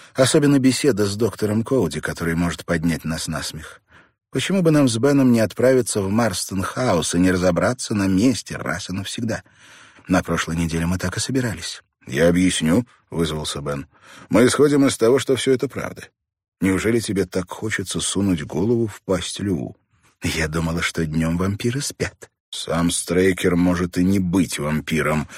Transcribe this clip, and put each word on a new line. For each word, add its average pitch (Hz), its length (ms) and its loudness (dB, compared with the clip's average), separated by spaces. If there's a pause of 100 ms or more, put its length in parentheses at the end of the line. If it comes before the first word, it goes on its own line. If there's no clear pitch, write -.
(140)
"Особенно 143 460 4
беседа 123 480 2
с 101 80 -4
доктором 107 480 0
Коуди, 107 380 0
который 82 340 -4
может 85 300 -2
поднять 85 380 -2
нас 80 240 -6
на 80 140 -6
смех. - 400 -14 (480)
Почему 185 320 -2
бы 160 80 4
нам 147 180 6
с 113 120 0
Беном 135 320 4
не 117 80 6
отправиться 117 600 2
в 95 100 -2
Марстон 101 500 -2
Хаус 92 540 -2
и 87 40 2
не 92 120 6
разобраться 92 640 0
на 98 100 0
месте 95 520 0
раз - 320 -8
и 90 40 -8
навсегда? 101 480 -6 (680)
На 90 140 2
прошлой 82 340 -4
неделе 82 300 -2
мы 92 140 -2
так 92 180 -4
и - 20 -4
собирались". 123 640 -4 (240)
"Я 82 240 2
объясню", — 87 560 2 (240)
вызвался 78 500 -4
Бен. 71 280 -8 (420)
"Мы 110 160 6
исходим 143 400 4
из 127 120 0
того, 120 200 4
что 131 180 0
всё 131 180 0
это 131 140 -2
правда. - 360 -10 (580)
Неужели 95 380 2
тебе 98 260 -2
так 90 240 -6
хочется 104 500 -6
сунуть 92 440 0
голову 113 420 0
в - 160 -10
пасть - 380 -4
льву?" 90 380 -4 (440)
"Я 80 260 -2
думала, 82 360 -4
что 82 240 -2
днём 80 300 -2
вампиры 101 440 -2
спят". - 480 -8 (220)
"Сам 85 400 -2
Стрейкер 90 640 0
может 90 420 0
и 90 60 2
не 98 160 2
быть 90 400 0
вампиром", — 76 680 -2 (100)